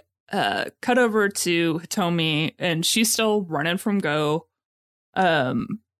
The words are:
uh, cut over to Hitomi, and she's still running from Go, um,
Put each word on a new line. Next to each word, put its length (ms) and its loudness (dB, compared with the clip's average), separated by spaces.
uh, 360 -2
cut 160 0
over 300 4
to 520 0
Hitomi, 800 0
and 280 -2
she's 260 2
still 300 2
running 360 -2
from 220 -2
Go, 480 0
um, 640 0